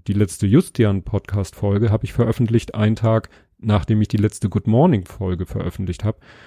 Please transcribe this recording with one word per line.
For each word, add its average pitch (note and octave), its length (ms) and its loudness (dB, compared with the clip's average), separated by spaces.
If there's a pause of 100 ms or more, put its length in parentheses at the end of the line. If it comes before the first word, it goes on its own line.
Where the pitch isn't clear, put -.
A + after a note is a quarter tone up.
die G#2 60 -2
letzte G2+ 340 0
Justian G#2 560 2
Podcast - 520 -6
Folge G#2 360 0
habe A2 140 0
ich - 80 -8
veröffentlicht, A2+ 640 0
einen G#2+ 220 2
Tag, A2 320 0 (300)
nachdem G#2+ 420 2
ich G#2 80 2
die - 80 -2
letzte G#2 320 0
Good - 200 -2
Morning A#2 360 4
Folge F2+ 400 -6
veröffentlicht F2 600 -6
habe. G#2+ 140 -2 (280)